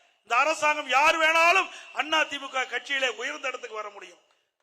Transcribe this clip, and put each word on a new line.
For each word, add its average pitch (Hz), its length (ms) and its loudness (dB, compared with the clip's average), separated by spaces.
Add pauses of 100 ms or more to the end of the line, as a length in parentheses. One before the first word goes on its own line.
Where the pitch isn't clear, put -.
(220)
இந்த 233 140 -2
அரசாங்கம் 302 520 2
யார் 302 300 4
வேணாலும் 330 520 4 (220)
அண்ணா 311 280 -2
திமுக 269 460 -4
கட்சியிலே 262 420 -4
உயர்ந்த 269 400 -8
இடத்துக்கு 240 280 -10
வர 208 140 -8
முடியும். 185 320 -20 (400)